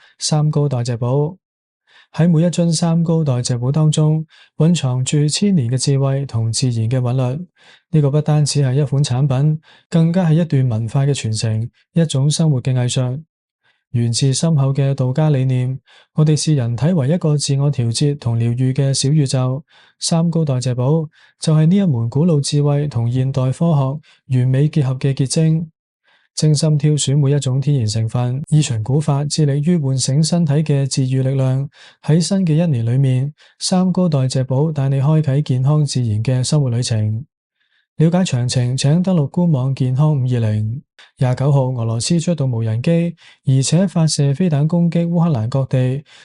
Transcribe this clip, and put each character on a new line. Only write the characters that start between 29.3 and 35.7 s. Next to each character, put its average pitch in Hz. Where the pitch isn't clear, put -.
力 135
於 180
喚 135
醒 135
身 170
體 143
嘅 143
治 131
愈 131
力 131
量。 131
喺 156
新 196
嘅 160
一 170
年 117
裏 117
面， 135
三 185
高 180
代 147
謝 131
寶 135
帶 139
你 139
開 151
啟 147
健 131
康 151